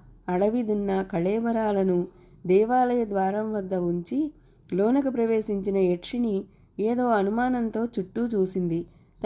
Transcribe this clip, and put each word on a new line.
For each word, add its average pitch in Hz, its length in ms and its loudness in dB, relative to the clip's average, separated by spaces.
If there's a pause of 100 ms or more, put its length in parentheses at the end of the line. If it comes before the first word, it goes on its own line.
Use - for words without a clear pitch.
(300)
అడవి 208 340 2
దున్న, 202 380 0
కళేబరాలను 196 1040 0 (400)
దేవాలయ 240 580 4
ద్వారం 202 480 -2
వద్ద 190 220 -4
ఉంచి 175 560 -2 (420)
లోనకు 254 360 2
ప్రవేశించిన 214 680 -2
యక్షిణి 196 640 0 (360)
ఏదో 240 260 0
అనుమానంతో 226 800 0
చుట్టూ 220 400 -4
చూసింది. 185 600 -2 (400)